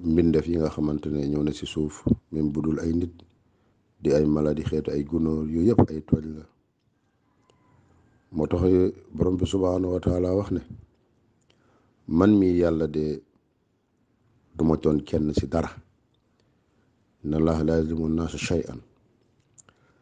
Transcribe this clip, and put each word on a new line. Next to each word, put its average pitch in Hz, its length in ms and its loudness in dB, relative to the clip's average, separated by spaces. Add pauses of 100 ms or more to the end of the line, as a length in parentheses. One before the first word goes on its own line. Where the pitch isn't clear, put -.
mbindeef 80 420 4
yi 85 120 0
nga 78 120 0
xamante 76 380 -4
ne 73 180 -4
ñëw 73 160 -2
na 73 100 -2
ci - 140 -10
suuf, 76 380 -6 (260)
même 76 220 -2
bu 76 100 -4
dul 78 180 -2
ay 82 120 -2
nit, 85 220 -2 (840)
di 76 120 0
ay 73 140 4
mala, 76 280 0
di 76 80 -6
xeetu 76 280 -4
ay 71 140 -2
gunóor, 78 440 -2
yooyu 82 200 2
yëpp 110 220 4
ay 78 140 -8
tooñ 78 200 0 (100)
la. 78 100 -16 (1900)
Moo 78 140 -2
tax 87 160 0 (500)
Borom 87 240 0
bi 87 100 0
subhanahu 92 480 0
wa 90 60 -2
taala 90 360 0
wax 101 160 -2
ne, 87 80 -2 (1500)
"Man 95 300 6
mi 95 100 4 (120)
Yàlla 82 260 2
de 76 360 -4 (1300)
duma 80 220 2
tooñ 76 260 0
kenn 76 300 -2
ci - 160 -2
dara. 80 220 -2 (1500)
Inna 73 120 -2
Allaha 80 280 2
la 78 120 2
yazlimu 80 320 -2
nnaasa 80 300 -2
shay'an." - 420 -4 (1200)